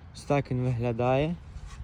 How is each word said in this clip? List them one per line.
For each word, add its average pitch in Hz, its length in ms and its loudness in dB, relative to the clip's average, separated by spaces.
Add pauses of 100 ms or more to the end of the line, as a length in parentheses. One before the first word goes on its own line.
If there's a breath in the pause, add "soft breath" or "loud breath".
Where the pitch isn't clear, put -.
(140)
Ось - 80 -14
так 143 280 2
він 123 120 0
виглядає. 123 720 2 (500)